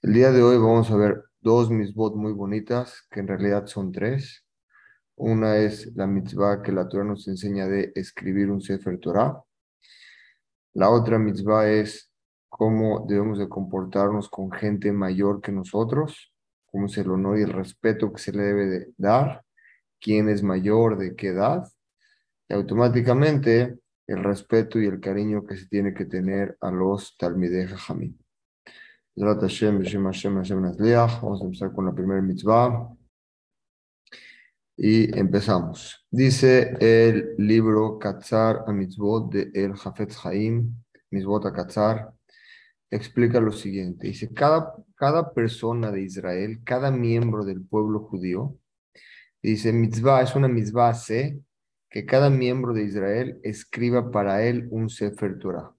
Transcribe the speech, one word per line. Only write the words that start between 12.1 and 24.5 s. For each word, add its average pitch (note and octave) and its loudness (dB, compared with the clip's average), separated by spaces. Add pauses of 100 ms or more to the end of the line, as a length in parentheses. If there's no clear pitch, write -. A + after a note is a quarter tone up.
cómo A2 0
debemos G#2 -2
de G2+ -6
comportarnos G2 -2
con F#2+ -8
gente G#2 -2
mayor G2+ 0
que G2+ -8
nosotros, A#2 -4 (360)
cómo G2 -4
es G2 -8
el F#2 -2
honor F#2+ 0
y G#2+ 2
el F#2 -4
respeto G#2 -2
que - -16
se G2+ -10
le G2+ -2
debe G2+ 0
de F#2 -6
dar, A#2 0 (560)
quién G#2+ 2
es G2+ 0
mayor, G#2 2
de F#2 -6
qué G2 -6
edad, A#2 0 (800)
y G2+ -6
automáticamente A#2+ 2 (260)
el G2 -6
respeto A2 0